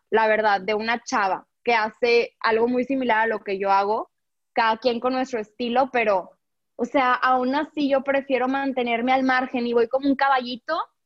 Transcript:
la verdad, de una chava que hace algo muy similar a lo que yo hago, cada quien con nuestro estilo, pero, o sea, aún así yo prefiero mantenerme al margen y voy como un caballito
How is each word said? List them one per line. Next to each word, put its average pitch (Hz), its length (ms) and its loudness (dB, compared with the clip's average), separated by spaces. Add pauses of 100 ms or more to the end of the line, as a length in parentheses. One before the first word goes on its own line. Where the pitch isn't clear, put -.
la 220 180 2
verdad, 214 340 2
de 202 120 -4
una 226 300 -4
chava 196 420 -2 (200)
que 233 100 2
hace 233 640 0
algo 226 300 0
muy 247 160 -2
similar 247 340 0
a 226 80 2
lo 220 160 -2
que 196 160 -6
yo 196 100 -2
hago, 202 400 0 (440)
cada 220 240 2
quien 240 240 -2
con 254 100 0
nuestro 254 280 -4
estilo, 247 520 -2
pero, 208 400 0 (460)
o 247 80 -4
sea, 254 300 2
aún 254 380 0
así 294 360 -2
yo 269 120 2
prefiero 269 460 0
mantenerme 254 640 -2
al 269 120 2
margen 254 440 0
y 240 60 -2
voy 233 160 2
como 269 180 -2
un 277 80 2
caballito 262 600 0 (280)